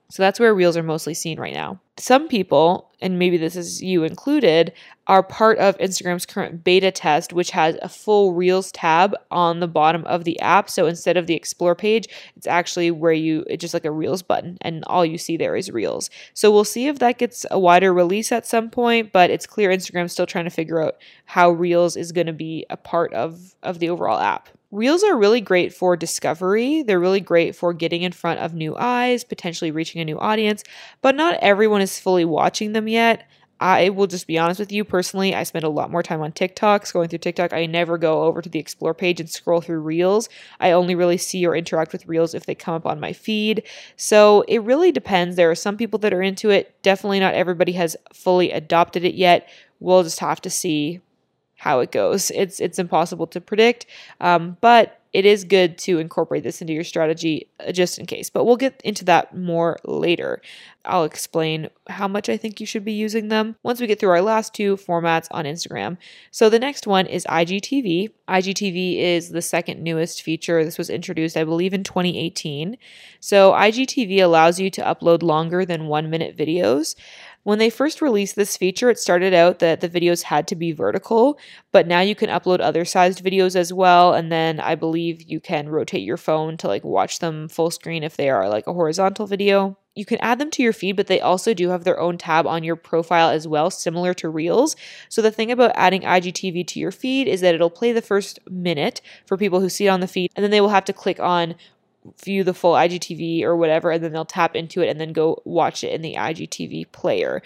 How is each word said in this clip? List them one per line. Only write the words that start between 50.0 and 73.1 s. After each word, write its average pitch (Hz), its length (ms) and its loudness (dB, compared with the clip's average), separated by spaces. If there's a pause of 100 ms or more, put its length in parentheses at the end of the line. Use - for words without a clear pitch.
just 165 180 -8
have 156 220 -4
to 185 80 -10
see 160 500 -4 (560)
how 143 240 0
it 120 100 -2
goes. 123 400 0
It's, - 300 -4
it's 180 180 -4
impossible 175 480 -2
to 175 140 -12
predict, 226 460 0 (340)
um, 175 400 2
but 233 400 6 (120)
it 190 120 2
is 208 180 4
good 180 360 2
to 175 200 -2
incorporate 156 460 -4
this - 160 -10
into 160 120 -8
your 156 120 -4
strategy, 160 640 -2 (100)
uh, - 140 -8
just 180 260 0
in - 80 -14
case. - 240 -10
But - 140 0
we'll 240 120 4
get 262 280 -4
into 202 220 -6
that 170 300 2
more 170 480 -2
later. 156 560 -2 (440)
I'll 175 200 0
explain 160 640 -4 (200)
how 196 180 -8
much 202 220 -6
I 226 80 -2
think 214 240 -10
you 214 60 -12
should 202 180 -8
be 220 80 -6
using 214 360 -4
them 220 360 -2
once 240 160 -4
we 240 80 -2
get 208 100 0
through 196 120 2
our 175 120 4
last 220 320 -2
two 196 220 0
formats 165 560 -2
on 156 140 -6
Instagram. 156 500 -8 (340)
So - 180 4
the 226 120 4
next 277 260 -6
one 190 200 2
is 175 220 -8
I 165 160 0
G 185 140 -2
T 269 220 -4
V. 196 300 -2 (180)
I 185 120 2
G 190 140 -2
T 202 160 -4
V 180 300 -2
is 170 300 -2
the 165 120 -6
second 165 400 -6
newest 160 400 -4
feature. 160 420 -2
This 165 140 -6
was 170 120 -8
introduced, 160 460 -6
I 160 80 0
believe, 170 300 -2
in 196 100 -6
twenty 180 340 -4
eighteen. 160 600 -8 (400)